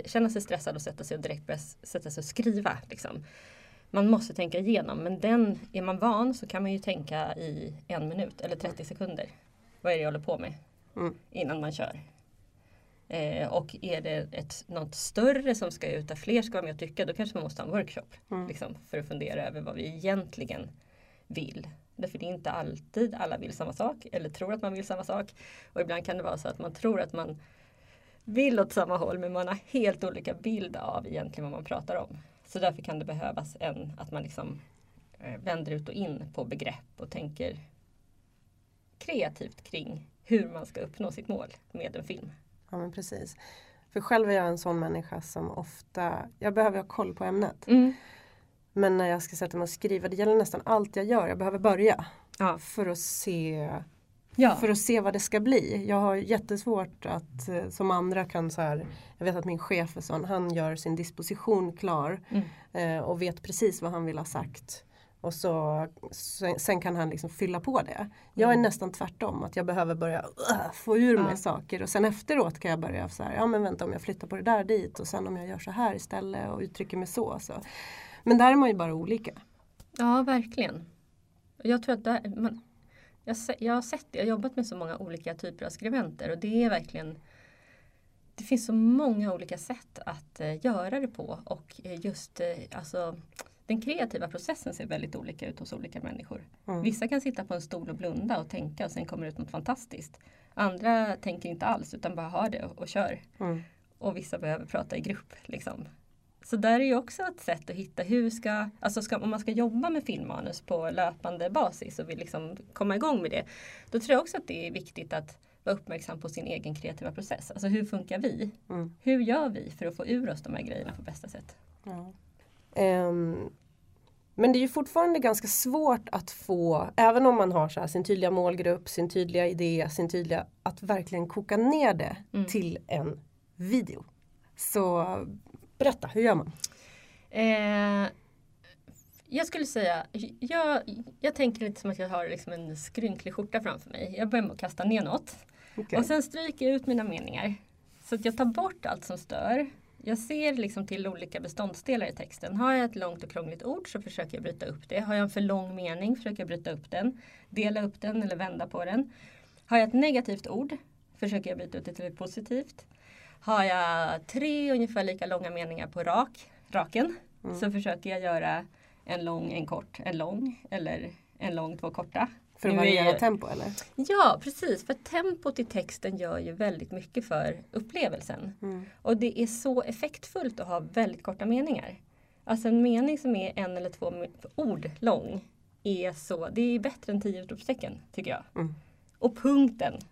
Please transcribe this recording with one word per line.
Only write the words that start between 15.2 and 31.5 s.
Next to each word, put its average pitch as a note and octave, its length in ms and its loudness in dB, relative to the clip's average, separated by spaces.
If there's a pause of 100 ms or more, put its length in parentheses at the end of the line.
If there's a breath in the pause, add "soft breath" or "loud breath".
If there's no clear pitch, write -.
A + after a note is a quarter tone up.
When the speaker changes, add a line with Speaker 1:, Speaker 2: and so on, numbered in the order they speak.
Speaker 1:
som F3+ 160 -4
ska D3+ 200 -6
ut D3+ 160 -4
där D#3 80 -8
fler A#3 260 2
ska A3+ 120 -4
vara F3+ 100 0
med D#3 100 -6
och D3 60 -12
tycka, E3+ 260 -4
då E3 80 -4
kanske G#3+ 240 -4
man D#3+ 60 -4
måste D3+ 180 -8
ha - 80 -6
en - 60 -4
workshop, - 300 -4 (260)
Speaker 2:
Mm. F3+ 160 -4
Speaker 1:
liksom, D3+ 300 -8 (100)
för D#3 100 -6
att D3 100 -6
fundera D3 400 -6
över D3+ 140 -8
vad D3 140 -8
vi D#3+ 200 -6
egentligen F#3 720 -4 (580 soft breath)
vill. D3+ 400 -10 (280)
Därför F3+ 220 -8
det - 80 -8
är F3 80 -6
inte E3+ 180 -6
alltid E3+ 640 -2
alla - 220 -4
vill - 160 -8
samma E3 200 -6
sak A#3+ 220 -2 (160)
eller D#3+ 180 -4
tror F#3+ 240 -6
att A3 80 -6
man G3 120 -4
vill F#3+ 120 -8
samma F#3 180 -6
sak. G3+ 320 -6 (380 loud breath)
Och - 80 -2
ibland E3+ 240 -2
kan F#3 120 -4
det F3 60 -6
vara - 140 -4
så D3+ 100 -8
att - 120 -8
man E3 140 -8
tror G#3+ 280 0
att - 120 -6
man D#3+ 260 -8 (840 soft breath)
vill A#3+ 360 4
åt F#3+ 140 4
samma F3+ 240 2
håll, F3+ 220 0
men F3+ 140 -4
man F3+ 140 0
har G3 100 -2 (100)
helt G#3 360 2
olika - 300 -4
bild G#3 420 -4
av - 320 -6
egentligen D3+ 440 -8